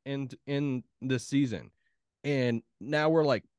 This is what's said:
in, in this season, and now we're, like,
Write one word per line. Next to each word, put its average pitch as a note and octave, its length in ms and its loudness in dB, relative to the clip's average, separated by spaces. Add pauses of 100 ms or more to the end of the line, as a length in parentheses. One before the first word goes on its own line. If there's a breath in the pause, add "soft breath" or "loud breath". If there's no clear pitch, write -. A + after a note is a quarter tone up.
in, C#3 240 -6 (180)
in C#3+ 360 -2 (180)
this C3 260 -2
season, A#2 420 0 (540)
and B2+ 400 0 (180)
now D3+ 280 0
we're, D#3+ 140 4
like, C3 200 2 (160)